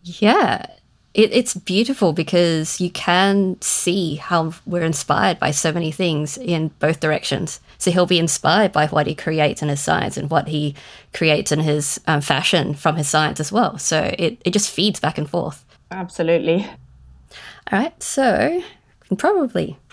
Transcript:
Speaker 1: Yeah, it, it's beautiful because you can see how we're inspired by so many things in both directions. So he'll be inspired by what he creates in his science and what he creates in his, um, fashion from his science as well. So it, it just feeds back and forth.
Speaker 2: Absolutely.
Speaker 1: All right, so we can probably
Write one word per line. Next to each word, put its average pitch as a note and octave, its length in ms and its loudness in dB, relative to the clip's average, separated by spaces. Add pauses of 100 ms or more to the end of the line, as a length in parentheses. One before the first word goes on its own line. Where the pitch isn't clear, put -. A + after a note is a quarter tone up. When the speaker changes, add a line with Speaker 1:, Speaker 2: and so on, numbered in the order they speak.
Speaker 1:
Yeah, G3+ 640 2 (480)
it, G#3+ 180 6
it's - 220 2
beautiful G3 580 0
because E3 680 0
you F3 100 -2
can F#3+ 680 2
see F3 560 -2
how E3 380 -2 (120)
we're F3 160 -2
inspired E3 560 0
by - 140 0
so D#3 200 0
many E3 200 -2
things D3+ 440 -2
in E3+ 320 -2 (120)
both D#3 200 2
directions. - 600 -2 (180)
So - 120 0
he'll F3+ 160 4
be F3 120 4
inspired F3 540 2
by D3+ 160 2
what D3+ 180 0
he D#3+ 80 -4
creates D#3 480 0
in D3 60 0
his C#3+ 120 -2
science - 360 -2
and C#3+ 140 -6
what D3 180 0
he D3 260 -4 (400)
creates D3+ 380 0
in D3+ 80 0
his, D3 460 -2
um, D3+ 140 2
fashion D3 540 0
from D#3 220 0
his D3 120 -2
science D#3 300 0
as D3+ 140 -4
well. G#3 260 0
So - 400 -2
it, E3+ 260 -2
it F3 60 0
just G3+ 200 2
feeds F3 280 0
back - 180 -2
and D3 140 -6
forth. - 340 -6 (280)
Speaker 2:
Absolutely. E3+ 760 0 (1080)
Speaker 1:
All G3 60 4
right, D4+ 240 -2
so C4+ 520 2
we - 540 -10
can F#3+ 80 -2
probably C#4 640 0 (140)